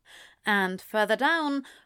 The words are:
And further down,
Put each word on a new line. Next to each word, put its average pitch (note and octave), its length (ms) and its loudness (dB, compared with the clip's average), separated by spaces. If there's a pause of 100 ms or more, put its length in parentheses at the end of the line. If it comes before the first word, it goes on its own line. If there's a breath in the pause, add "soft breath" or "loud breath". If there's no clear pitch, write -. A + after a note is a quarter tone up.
(460 loud breath)
And F#3+ 340 0
further G#3+ 360 0
down, C#4+ 500 0 (200 loud breath)